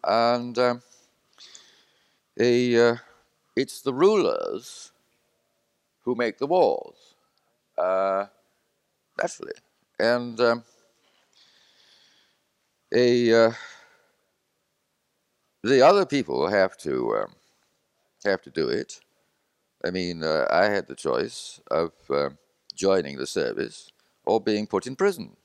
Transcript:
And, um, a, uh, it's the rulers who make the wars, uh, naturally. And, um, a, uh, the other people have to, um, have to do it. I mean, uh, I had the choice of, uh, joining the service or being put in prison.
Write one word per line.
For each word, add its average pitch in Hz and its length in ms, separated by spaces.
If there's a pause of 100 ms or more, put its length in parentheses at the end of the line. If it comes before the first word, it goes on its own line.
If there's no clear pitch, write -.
And, 117 540
um, 123 240 (1600)
a, 120 520
uh, 117 60 (600)
it's 135 240
the 135 120
rulers 123 1000 (1080)
who 123 120
make 117 240
the 139 80
wars, - 680 (640)
uh, 95 500 (920)
naturally. - 320 (460)
And, 120 420
um, 117 240 (2250)
a, 120 520
uh, 117 60 (2000)
the 123 200
other 185 240
people 80 420
have 95 300
to, 62 380
um, 50 180 (880)
have 98 180
to - 80
do 78 180
it. - 320 (840)
I 82 60
mean, 87 320
uh, 78 280
I 90 140
had 101 220
the 67 80
choice 76 680 (100)
of, 80 220 (180)
uh, 71 200 (440)
joining 92 420
the 65 100
service - 640 (340)
or 107 160
being 107 260
put 98 200
in 131 80
prison. 170 500